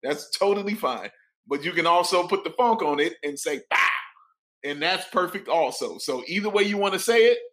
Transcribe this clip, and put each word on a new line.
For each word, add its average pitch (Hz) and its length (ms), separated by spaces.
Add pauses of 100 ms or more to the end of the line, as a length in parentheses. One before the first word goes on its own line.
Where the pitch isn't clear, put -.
That's 147 280
totally 202 440
fine. 117 340 (380)
But 143 160
you 170 80
can 165 160
also 175 400
put 196 160
the 160 80
funk 233 300
on 147 180
it 165 140 (100)
and 147 140
say, 143 320
Bow. - 80 (840)
And 147 180
that's 180 280
perfect - 380
also. 127 500
So 127 300
either 202 220
way 202 140
you 208 140
wanna 196 220
say 226 260
it 240 140 (140)